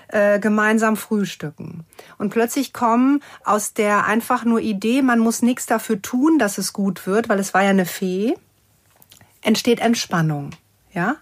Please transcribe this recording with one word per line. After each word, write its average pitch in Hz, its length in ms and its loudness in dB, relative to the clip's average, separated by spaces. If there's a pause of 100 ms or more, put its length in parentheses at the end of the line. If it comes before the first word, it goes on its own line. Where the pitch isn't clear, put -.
äh, 208 320 2
gemeinsam 214 580 2
frühstücken. 170 880 -6 (320)
Und 202 140 -4
plötzlich 233 420 -2
kommen 254 520 2 (200)
aus 208 300 -2
der 208 320 0
einfach 233 380 -2
nur 226 160 2
Idee, 220 420 0
man 240 160 2
muss 226 240 0
nichts 247 240 0
dafür 220 340 -2
tun, 302 380 2
dass 202 200 0
es 196 140 -6
gut 196 360 -4
wird, 220 200 0
weil 202 120 0
es 196 140 -4
war 190 100 4
ja 196 60 4
eine 190 160 4
Fee, 196 500 -2 (1080)
entsteht 226 380 2
Entspannung. 160 680 0 (420)
Ja? 196 300 -2